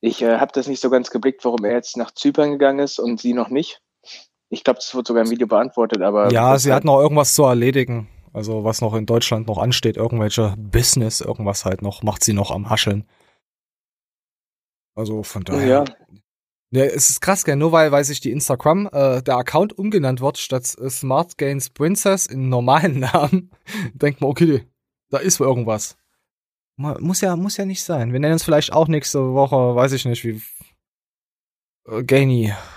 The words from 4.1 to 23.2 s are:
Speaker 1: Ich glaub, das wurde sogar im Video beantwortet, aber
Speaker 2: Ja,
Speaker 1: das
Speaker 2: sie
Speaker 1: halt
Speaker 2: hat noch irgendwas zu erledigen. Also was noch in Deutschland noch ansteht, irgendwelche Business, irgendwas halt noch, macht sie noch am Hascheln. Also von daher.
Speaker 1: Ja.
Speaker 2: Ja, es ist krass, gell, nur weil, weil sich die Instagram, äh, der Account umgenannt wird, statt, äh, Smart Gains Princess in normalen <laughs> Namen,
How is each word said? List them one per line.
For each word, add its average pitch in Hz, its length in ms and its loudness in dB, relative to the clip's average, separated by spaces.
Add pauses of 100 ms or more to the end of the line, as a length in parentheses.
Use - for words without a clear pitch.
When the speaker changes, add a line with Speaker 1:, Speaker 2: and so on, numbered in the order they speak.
Speaker 1:
Ich - 160 -10
glaub, 127 120 2
das - 180 -14
wurde 123 140 -6
sogar 113 160 2
im 113 60 -4
Video 117 160 -2
beantwortet, 113 560 0
aber 101 300 2
Speaker 2:
Ja, 120 220 4
Speaker 1:
das 135 100 0
Speaker 2:
sie 143 80 2
Speaker 1:
halt 131 60 4
Speaker 2:
hat 147 60 -4
noch 139 160 4
irgendwas 147 340 2
zu 151 100 6
erledigen. 123 640 0 (240)
Also 107 320 -6
was 110 160 -2
noch 110 140 -2
in 110 120 -4
Deutschland 113 420 0
noch 107 100 -4
ansteht, 117 380 0
irgendwelche 107 600 0
Business, 110 640 0
irgendwas - 440 -6
halt 95 180 -4
noch, 101 200 -8
macht 107 220 -2
sie 110 80 4
noch 101 180 0
am 104 200 -6
Hascheln. 104 340 0 (1900)
Also 107 280 -6
von 98 220 -10
daher. 139 220 -2
Speaker 1:
Ja. 135 180 4 (880)
Speaker 2:
Ja, 131 120 4
es 139 260 0
ist - 100 -4
krass, 196 240 0
gell, 147 120 0
nur 156 160 2
weil, 160 180 6
weil 143 140 4
sich 139 160 -6
die - 100 -4
Instagram, 151 640 0
äh, 131 320 2
der 127 140 2
Account 156 380 0
umgenannt 165 440 0
wird, 143 180 -2
statt, - 420 -6
äh, 127 80 -8
Smart 135 480 -2
Gains 139 340 -4
Princess 190 560 0
in 131 220 -4
normalen 131 520 2
<laughs> 127 120 -2
Namen, 175 380 2 (420)